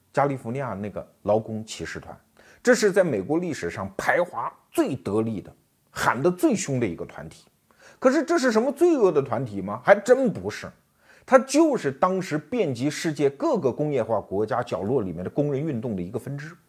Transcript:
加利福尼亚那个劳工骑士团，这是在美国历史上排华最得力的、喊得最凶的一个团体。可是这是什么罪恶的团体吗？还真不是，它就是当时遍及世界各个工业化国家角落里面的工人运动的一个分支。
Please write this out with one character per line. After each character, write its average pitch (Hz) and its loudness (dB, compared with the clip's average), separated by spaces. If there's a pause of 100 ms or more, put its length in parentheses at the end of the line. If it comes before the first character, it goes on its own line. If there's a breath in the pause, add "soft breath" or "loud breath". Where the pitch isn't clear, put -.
(120)
加 143 4
利 143 0
福 117 -8
尼 127 -4
亚 127 -6
那 101 -6
个 87 -10 (160)
劳 104 4
工 110 -8
骑 85 -10
士 - -10
团， - -16 (480 soft breath)
这 247 6
是 214 2
在 185 4
美 131 0
国 139 0
历 175 -2
史 - -6
上 98 -8
排 - 0
华 123 -6 (180)
最 247 0
得 107 -2
力 113 -2
的、 - -16 (380)
喊 117 0
得 165 4
最 220 2
凶 135 -2
的 117 0
一 87 -2
个 85 -10
团 80 -16
体。 - -20 (520 soft breath)
可 254 4
是 294 2
这 349 0
是 262 2
什 220 2
么 269 0
罪 339 4
恶 202 6
的 151 2
团 131 -2
体 98 -8
吗？ 101 -6
还 202 8
真 247 2
不 98 -8
是， - -10 (580 soft breath)
它 262 6
就 285 4
是 143 -2
当 185 2
时 165 -2
遍 160 -2
及 123 -2
世 156 -4
界 139 2
各 277 0
个 135 0
工 151 -2
业 127 0
化 107 0
国 95 -2
家 117 -2
角 98 -6
落 113 0
里 90 -6
面 85 -8
的 104 -6
工 147 -2
人 135 -4
运 147 -4
动 113 -6
的 90 -4
一 87 -6
个 113 -6
分 135 -10
支。 147 -14 (180)